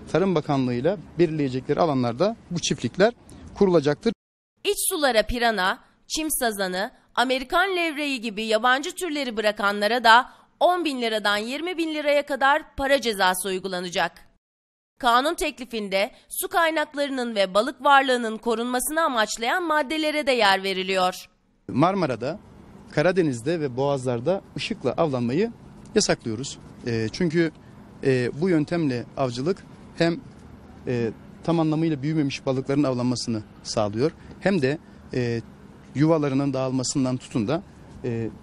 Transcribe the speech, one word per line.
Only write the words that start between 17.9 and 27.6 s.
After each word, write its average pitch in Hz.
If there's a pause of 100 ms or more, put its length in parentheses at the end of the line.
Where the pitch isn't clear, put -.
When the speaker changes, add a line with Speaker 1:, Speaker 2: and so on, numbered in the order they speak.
Speaker 2:
korunmasını 247
amaçlayan 254
maddelere 302
de 269
yer 196
veriliyor. 185 (380)
Speaker 1:
Marmara'da, 156 (520)
Karadeniz'de 156
ve 131
Boğazlar'da 135 (160)
ışıkla -
avlanmayı 147 (440)
yasaklıyoruz. 135 (280)
E, 113
çünkü, 165 (520)